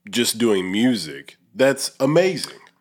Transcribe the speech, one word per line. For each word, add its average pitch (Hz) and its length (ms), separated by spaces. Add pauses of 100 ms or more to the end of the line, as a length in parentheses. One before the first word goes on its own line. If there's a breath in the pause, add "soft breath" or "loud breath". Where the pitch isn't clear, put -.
just 113 300
doing 101 320
music, 95 680 (180)
that's 131 440
amazing. 165 600 (220)